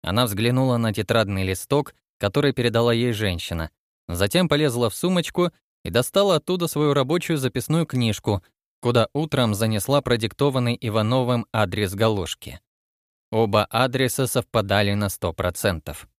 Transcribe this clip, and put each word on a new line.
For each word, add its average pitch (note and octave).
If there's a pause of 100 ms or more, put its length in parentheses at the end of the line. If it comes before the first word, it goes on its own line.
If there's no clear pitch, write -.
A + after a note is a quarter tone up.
Она A2+
взглянула A#2+
на A2+
тетрадный G2+
листок, C#3 (220)
который C#3
передала A#2
ей A#2
женщина, F2 (380)
затем G2+
полезла B2+
в -
сумочку F3 (320)
и F2
достала F3
оттуда F3
свою D3
рабочую D3+
записную C3+
книжку, A2+ (380)
куда A#2+
утром C#3
занесла A2
продиктованный B2
Ивановым A#2
адрес G2
Галушки. G#2+ (720)
Оба G#2+
адреса B2+
совпадали G2+
на G2+
сто F2
процентов. F2 (120)